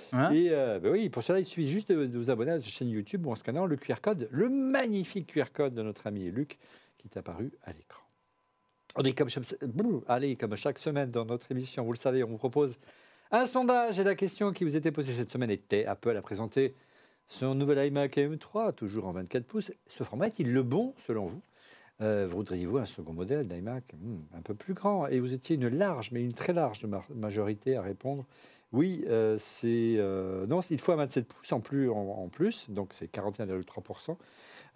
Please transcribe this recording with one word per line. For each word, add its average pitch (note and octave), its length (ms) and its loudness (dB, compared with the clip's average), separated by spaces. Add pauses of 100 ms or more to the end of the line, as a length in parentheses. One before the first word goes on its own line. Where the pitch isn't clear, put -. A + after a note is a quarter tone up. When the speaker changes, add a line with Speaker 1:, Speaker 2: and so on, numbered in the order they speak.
(120)
Speaker 1:
Hein ? C3+ 200 4
Speaker 2:
Et, E3+ 180 6
euh, B2+ 280 4
bah F2 120 2
oui, G3 200 4
pour - 120 -4
cela, F#3 160 4
il F#3 60 2
suffit D#3 240 -2
juste G#3 220 0
de, D3+ 160 4
de A#2+ 120 -2
vous A#2+ 120 0
abonner B2 220 2
à E3+ 40 2
la C#3 60 -4
chaîne A#2+ 260 -4
YouTube A#2 380 -2
ou B2+ 40 -2
en A2+ 40 0
scannant D#3 320 -2
le D3 100 2
Q - 160 -6
R - 80 -2
code, F3 300 0
le F3+ 180 2
magnifique B3+ 800 0
Q D3 140 2
R - 100 -2
code C3+ 220 0
de A2+ 80 -4
notre G#2+ 240 -6
ami G2 240 -2
Luc C3+ 280 -4 (400)
qui A2 100 -20
est - 100 -10
apparu F#2 340 -6 (120)
à - 80 -12
l'écran. - 300 -20 (920)
On C#3 60 0
est C3 100 4
comme B2+ 160 0
chaque, A#2+ 160 -6 (600)
allez, B2+ 300 0
comme G#2+ 200 -2
chaque C#3+ 220 -2
semaine C#3+ 320 -2
dans A#2 160 0
notre A#2+ 240 -4
émission, B2+ 340 -4
vous A#2 80 0
le A2+ 60 -4
savez, C3 260 2
on A2 40 -2
vous A2 100 -6
propose C3 380 2 (560)
un B3 120 6
sondage B3 540 2
et G3 60 4
la G3 100 6
question G3 380 0
qui F3 120 -2
vous D3+ 120 2
était D#3 160 2
posée C3+ 200 -2
cette A#2 180 -2
semaine B2 200 0
était : G2+ 340 2
Apple G#2+ 320 0
a G2 60 -4
présenté A2+ 520 0 (520)
son C3 280 -2
nouvel C#3 340 4
iMac C#3 280 0
M D3 220 2
trois, G#3+ 340 -2
toujours G2+ 360 -4
en F2 40 -4
vingt-quatre F#2 320 -4
pouces. - 280 -6 (160)
Ce - 160 -8
format D#3 240 0
est-il B2+ 260 0
le C3 80 4
bon G3 340 0
selon G#2+ 300 -2
vous ? A#2 160 -8 (600)
Euh, G#2 260 2
voudriez-vous F#2 480 -2
un B2 80 0
second E2 300 -10
modèle G#2+ 340 -2
d'iMac, G#2+ 360 -6 (100)
hmm, F#2+ 240 -10 (180)
un E2+ 60 -12
peu G#2 120 -6
plus F#3 200 -6
grand ? F#3+ 320 0
Et C3 120 2
vous B2 140 0
étiez C3+ 240 -2
une B2+ 120 2
large, C#3 440 0
mais A#2+ 100 -2
une A#2+ 120 -2
très - 180 -2
large C#3 320 0
ma-, G2+ 180 -4 (120)
majorité G#2+ 600 0
à A2+ 60 0
répondre B2+ 460 -6 (440)
oui, E3 380 2
euh, A2 300 4
c'est, A#2 580 2
euh, F#2+ 500 0
non, E3 140 2
il D#3+ 180 -2
faut - 140 2
un D#3+ 40 4
vingt-sept C3+ 300 0
pouces - 260 -8
en - 80 0
plus, C#3 280 0
en, A2 80 2
en G2 320 -4
plus, G3+ 400 -2
donc G2 240 -4
c'est - 160 -12
quarante G2+ 320 -4
et - 20 -2
un G2+ 40 -2
virgule F#2 180 -4
trois - 180 -12
pour - 200 -14
cent, E3 160 -8 (580)